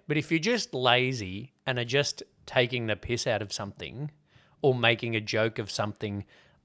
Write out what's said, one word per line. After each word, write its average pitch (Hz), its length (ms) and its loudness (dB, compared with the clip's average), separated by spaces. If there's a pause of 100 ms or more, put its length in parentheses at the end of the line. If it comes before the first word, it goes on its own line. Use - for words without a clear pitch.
But 147 80 2
if 151 120 -2
you're 165 120 4
just 220 320 0
lazy 123 800 2 (120)
and 127 140 -2
are 120 60 -2
just 139 360 0 (240)
taking 123 420 0
the 104 100 -2
piss - 300 -4
out 107 140 0
of 101 120 -10
something 107 580 -8 (500)
or 131 140 4
making 117 400 2
a 110 60 0
joke 110 360 0
of 104 140 -4
something 104 540 -4 (400)